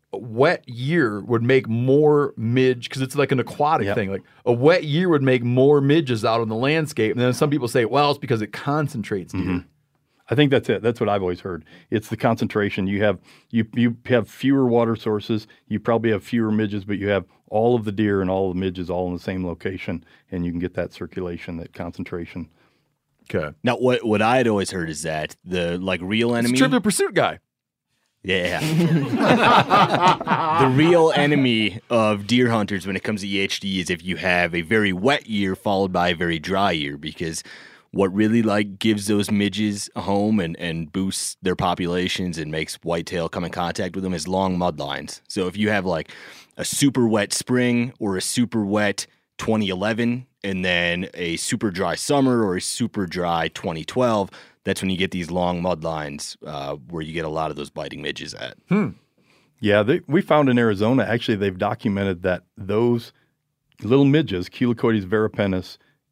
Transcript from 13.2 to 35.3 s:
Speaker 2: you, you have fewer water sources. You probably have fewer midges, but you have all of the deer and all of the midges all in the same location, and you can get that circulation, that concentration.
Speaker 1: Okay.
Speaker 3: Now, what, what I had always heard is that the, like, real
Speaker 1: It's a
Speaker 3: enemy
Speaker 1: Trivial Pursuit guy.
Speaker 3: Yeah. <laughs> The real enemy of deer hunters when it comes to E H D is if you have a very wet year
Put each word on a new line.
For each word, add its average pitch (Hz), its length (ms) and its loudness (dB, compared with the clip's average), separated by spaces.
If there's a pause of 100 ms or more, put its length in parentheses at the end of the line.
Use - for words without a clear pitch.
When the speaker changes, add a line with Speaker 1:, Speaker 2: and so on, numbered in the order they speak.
Speaker 2:
you, 113 240 0
you 120 220 2 (100)
have 117 220 2
fewer 135 380 2
water 117 280 2
sources. 107 520 -2 (220)
You 107 120 -2
probably 117 300 2
have 101 120 0
fewer 110 300 0
midges, 104 320 -2
but 98 140 -4
you 98 100 -4
have 98 160 0 (240)
all 117 260 2
of 110 120 -2
the 107 60 -2
deer 101 280 0
and 92 100 0
all 95 200 0
of 90 40 -4
the 92 60 -2
midges 92 300 -4
all 90 160 -4
in 90 80 -4
the 85 80 -6
same 92 240 -6
location, 87 580 -8 (260)
and 87 140 -4
you 87 80 -4
can 85 80 -6
get 90 140 -6
that 85 180 -6
circulation, 87 640 -10
that 82 160 -14
concentration. 87 800 -12 (840)
Speaker 1:
Okay. 78 280 -4
Speaker 3:
Now, 120 160 0
what, 123 260 2
what 107 160 2
I 117 160 4
had 127 100 2
always 101 240 0
heard 85 200 -4
is 76 120 -10
that 78 320 -6 (120)
the, 90 320 -2
like, 92 240 -2
real 113 320 0
Speaker 1:
It's - 0 -
a 117 60 0
Speaker 3:
enemy 123 180 0
Speaker 1:
Trivial 254 240 4
Pursuit 233 320 0
guy. 104 240 0 (840)
Speaker 3:
Yeah. 90 380 0
<laughs> 165 2000 2
The 135 80 4
real 160 460 6
enemy 127 760 2
of 107 380 2
deer 123 240 4
hunters 101 360 -2
when 98 100 -4
it 92 60 -6
comes 107 200 -4
to 101 60 -6
E 98 100 -2
H 98 220 -2
D 95 200 -2
is 85 100 -4
if 82 140 -4
you 90 120 -4
have 87 380 0
a 87 80 0
very 104 300 2
wet 113 340 0
year 101 280 0